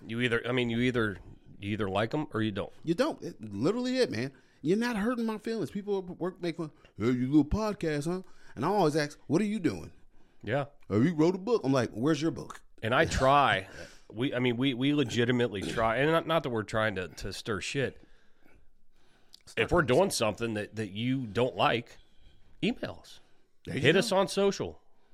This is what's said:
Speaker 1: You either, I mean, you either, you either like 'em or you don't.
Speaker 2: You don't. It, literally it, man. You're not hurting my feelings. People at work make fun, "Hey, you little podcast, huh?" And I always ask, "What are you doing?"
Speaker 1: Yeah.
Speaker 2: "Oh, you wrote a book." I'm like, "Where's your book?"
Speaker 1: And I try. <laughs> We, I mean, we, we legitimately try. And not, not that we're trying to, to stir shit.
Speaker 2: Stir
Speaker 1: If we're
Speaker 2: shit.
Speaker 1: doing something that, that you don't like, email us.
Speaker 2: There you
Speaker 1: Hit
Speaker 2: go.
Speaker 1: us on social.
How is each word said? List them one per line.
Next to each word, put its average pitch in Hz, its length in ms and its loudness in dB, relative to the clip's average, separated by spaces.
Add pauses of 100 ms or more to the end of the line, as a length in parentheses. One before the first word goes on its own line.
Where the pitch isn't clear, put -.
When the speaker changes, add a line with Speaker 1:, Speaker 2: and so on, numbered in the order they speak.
Speaker 1:
You 117 140 -4
either, 117 260 2
I 123 40 0
mean, 123 180 2
you 117 120 0
either, 117 360 0 (420)
you 101 120 -6
either 104 180 -2
like 101 240 0
'em 151 200 -2
or 110 100 -2
you 110 80 0
don't. 95 200 -6 (120)
Speaker 2:
You 156 100 0
don't. 262 300 -2
It, 175 180 -10
literally 202 560 -2
it, 240 140 2
man. 127 200 -4 (300)
You're 170 160 0
not 240 180 -2
hurting 226 300 -2
my 214 140 -4
feelings. 220 320 -4
People 202 260 -4
at 180 220 -8
work 180 220 -6
make 170 160 -4
fun, 156 140 -6 (260)
"Hey, 101 100 0
you 127 200 2
little 143 160 6
podcast, 175 640 -2
huh?" 180 160 -4 (340)
And 107 80 -4
I 147 60 2
always 180 260 4
ask, 147 220 -2 (100)
"What 160 140 2
are 220 40 0
you 208 140 -2
doing?" 107 320 -4 (520)
Speaker 1:
Yeah. 131 220 -2 (260)
Speaker 2:
"Oh, 104 100 4
you 170 140 4
wrote 160 200 4
a 190 40 -6
book." 214 260 0
I'm 135 80 4
like, 123 180 2
"Where's 139 300 0
your 160 100 0
book?" - 300 -10 (220)
Speaker 1:
And 113 100 0
I 156 120 4
try. 131 640 4
<laughs> - 60 -18 (380)
We, 123 160 -2
I 120 60 -2
mean, 123 200 2
we, 131 180 0
we 135 180 2
legitimately 120 680 2
try. 113 340 0
And 147 140 2
not, 165 160 2
not 160 160 2
that 143 80 -4
we're 113 100 -2
trying 110 360 0
to, 90 100 -4
to 95 260 -10
stir 101 280 -6
shit. - 380 -4 (1500)
Speaker 2:
Stir - 160 0
Speaker 1:
If - 80 -2
we're 175 100 6
Speaker 2:
shit. 143 60 0
Speaker 1:
doing 165 240 6
something 113 420 -2
that, 104 220 -4
that 107 160 -6
you 123 340 -2
don't 110 300 -2
like, 120 420 0 (640)
email 165 380 -4
us. - 200 -20 (440)
Speaker 2:
There 78 100 -8
you 131 60 -4
Speaker 1:
Hit 147 120 6
Speaker 2:
go. 190 60 4
Speaker 1:
us - 120 0
on 190 160 2
social. 190 520 -2 (340)